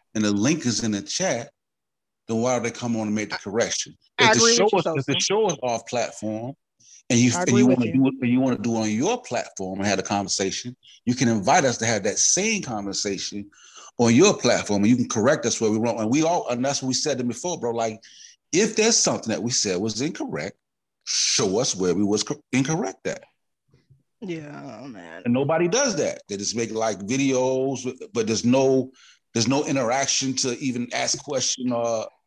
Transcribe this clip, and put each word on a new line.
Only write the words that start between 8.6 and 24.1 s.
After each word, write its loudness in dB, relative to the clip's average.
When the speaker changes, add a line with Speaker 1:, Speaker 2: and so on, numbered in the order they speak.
Speaker 1:
it 0
on 0
your 0
platform -8
and 0
have 2
a -4
conversation, -4
you 2
can 2
invite 4
us 2
to -2
have 0
that 0
same 2
conversation -6
on 6
your 8
platform, 2
and 6
you 6
can -2
correct 2
us -2
where 2
we're 0
wrong. -2
And -2
we 2
all, 0
and -2
that's -2
what -4
we -2
said -2
to -4
before, -6
bro. -2
Like, -4
if 2
there's 4
something 0
that -2
we -2
said 0
was -4
incorrect, -6
show 0
us -2
where 0
we 0
was 0
co-, -8
incorrect -2
at. -6